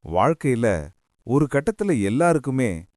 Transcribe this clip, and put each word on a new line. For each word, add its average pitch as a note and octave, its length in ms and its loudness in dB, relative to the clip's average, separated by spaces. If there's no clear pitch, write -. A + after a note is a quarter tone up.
வாழ்க்கையில A#2+ 600 0
ஒரு C#3 200 2
கட்டத்துல F3+ 560 -2
எல்லாருக்குமே C3 680 0